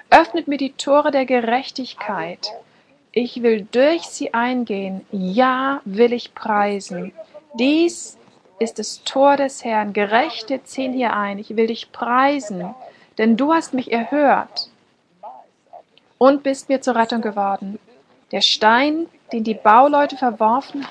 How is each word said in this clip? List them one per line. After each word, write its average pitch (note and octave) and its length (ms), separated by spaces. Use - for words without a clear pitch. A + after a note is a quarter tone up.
Öffnet D#4+ 380
mir C#4+ 100
die C4+ 140
Tore D4 400
der C4+ 140
Gerechtigkeit. A3+ 1200
Ich A#3+ 320
will A3 260
durch D4 320
sie - 320
eingehen. A3+ 760
Ja, B3+ 720
will A3 280
ich - 220
preisen. G3+ 760
Dies D4+ 640
ist A3+ 220
das - 240
Tor C#4 320
des C#4 280
Herrn. G#3+ 280
Gerechte A#3 720
ziehen C4 280
hier B3 220
ein. G3+ 240
Ich G#3 180
will A3+ 120
dich - 240
preisen, A#3+ 840
denn A3 200
du C#4+ 180
hast D#4+ 200
mich B3+ 180
erhört A#3 800
und C#4 240
bist C4+ 260
mir C4 140
zur B3 140
Rettung A3+ 260
geworden. G3+ 560
Der G3 100
Stein, C#4+ 640
den A3+ 120
die A3 100
Bauleute C#4+ 600
verworfen B3 760